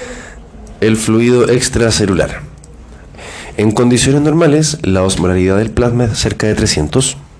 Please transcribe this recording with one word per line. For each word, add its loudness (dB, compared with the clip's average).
El 2
fluido 2
extracelular. 0
En 2
condiciones 2
normales, 2
la 0
osmolaridad 0
del -2
plasma 0
es -2
cerca -2
de 0
trescientos. -2